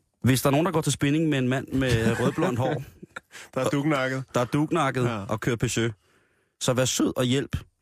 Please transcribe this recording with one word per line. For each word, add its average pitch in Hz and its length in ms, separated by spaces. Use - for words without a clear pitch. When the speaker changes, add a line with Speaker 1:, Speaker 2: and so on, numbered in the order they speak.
Speaker 1:
Hvis 123 200
der - 60
er - 20
nogen, 151 160
der - 60
går 160 80
til 147 120
spænding 151 360
med 143 100
en 127 100
mand 131 240
med 117 480
rødblondt 135 380
hår, 139 240
Speaker 2:
<laughs> - 400
Der 131 60
er 127 80
duknakket. 135 560
Speaker 1:
der 123 60
er 123 40
duknakket 143 600
Speaker 2:
Ja. 117 200
Speaker 1:
og 107 160
kører - 160
Peugeot, 117 360
så - 120
vær 127 120
sød - 320
og 127 80
hjælp. 131 320